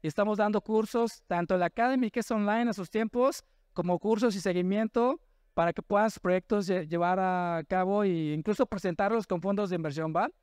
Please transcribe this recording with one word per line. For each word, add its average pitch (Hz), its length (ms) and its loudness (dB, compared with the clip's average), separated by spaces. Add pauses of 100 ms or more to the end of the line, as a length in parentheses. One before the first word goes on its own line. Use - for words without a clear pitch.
Y 156 60 -4
estamos 208 300 0
dando 208 240 2
cursos, 220 640 0
tanto 175 280 0
en 180 40 2
la 175 60 4
Academy, 240 440 0
que 240 120 -4
es - 100 -4
online 220 380 0
a 208 40 -2
sus 180 160 -8
tiempos, 240 540 0 (300)
como 175 260 0
cursos 220 380 2
y - 20 -4
seguimiento 208 800 0 (340)
para 170 200 2
que - 80 -6
puedan 214 280 2
sus - 100 -10
proyectos 185 500 0
lle-, 180 180 0
llevar 175 320 0
a 175 480 -2
cabo 190 360 2
e 165 300 0
incluso 202 320 0
presentarlos 202 600 -2
con 175 160 -4
fondos 196 280 -2
de 180 60 -4
inversión, 160 400 -4
¿va? 214 140 0 (140)